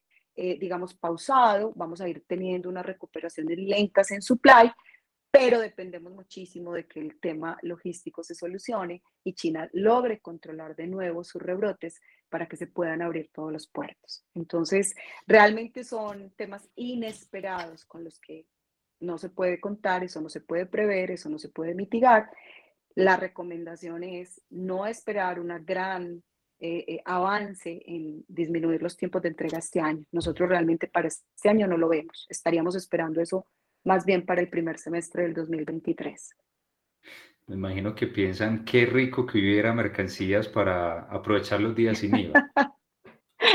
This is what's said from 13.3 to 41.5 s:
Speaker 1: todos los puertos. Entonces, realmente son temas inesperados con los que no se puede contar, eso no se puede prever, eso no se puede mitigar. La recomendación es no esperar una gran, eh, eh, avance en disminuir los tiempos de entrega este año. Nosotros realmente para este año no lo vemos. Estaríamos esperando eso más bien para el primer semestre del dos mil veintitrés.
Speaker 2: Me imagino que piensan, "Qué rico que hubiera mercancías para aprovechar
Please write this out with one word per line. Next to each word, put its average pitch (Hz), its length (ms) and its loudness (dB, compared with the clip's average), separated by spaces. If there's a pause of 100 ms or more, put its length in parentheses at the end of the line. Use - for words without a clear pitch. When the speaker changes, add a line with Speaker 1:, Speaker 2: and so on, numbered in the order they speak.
Speaker 1:
todos 156 200 -8
los 156 140 -10
puertos. - 580 -12 (100)
Entonces, 170 600 0 (320)
realmente 220 560 6
son 208 540 -10
temas 202 400 -14
inesperados 196 1080 -8
con 170 200 -16
los 165 160 -18
que 160 260 -18 (540)
no 170 180 -6
se 185 100 -10
puede 180 320 -2
contar, 202 440 -2
eso 180 160 -10
no 160 80 -8
se 156 120 -14
puede 175 260 -4
prever, 190 440 0
eso 180 180 -10
no 151 120 -6
se - 80 -16
puede 165 260 -6
mitigar. 226 560 4 (640)
La 185 220 4
recomendación 170 840 -10
es 180 480 -14
no 185 360 -4
esperar 202 520 -4
una 175 220 -8
gran, 180 600 -6 (360)
eh, 170 300 -6
eh, 165 160 -8
avance 185 840 -2
en 160 400 -10
disminuir 165 560 -2
los 175 140 -6
tiempos 180 260 -4
de 175 60 -2
entrega 165 300 -4
este - 200 -4
año. 156 320 -2
Nosotros 170 380 0
realmente 170 400 2
para 170 180 0
este - 420 -2
año 208 200 4
no 175 100 2
lo 165 100 2
vemos. 160 400 -2
Estaríamos 170 460 0
esperando 165 460 -2
eso 185 260 -2 (380)
más 185 200 4
bien 180 220 2
para 180 140 2
el 180 100 0
primer 165 280 -2
semestre 170 440 -6
del 170 120 -2
dos 160 140 -6
mil 156 160 -4
veintitrés. - 720 -8 (1120)
Speaker 2:
Me 95 80 -12
imagino 95 400 -4
que - 140 -2
piensan, 107 560 0
"Qué 123 200 6
rico 127 400 2
que - 140 0
hubiera 104 340 4
mercancías 101 760 0
para 90 560 0
aprovechar 101 560 0